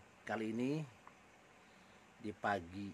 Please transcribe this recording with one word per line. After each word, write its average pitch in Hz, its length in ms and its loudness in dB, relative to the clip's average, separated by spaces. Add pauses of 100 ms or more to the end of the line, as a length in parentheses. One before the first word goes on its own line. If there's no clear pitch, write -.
(260)
kali 110 240 2
ini, 131 320 2 (1400)
di 104 160 -4
pagi 98 600 0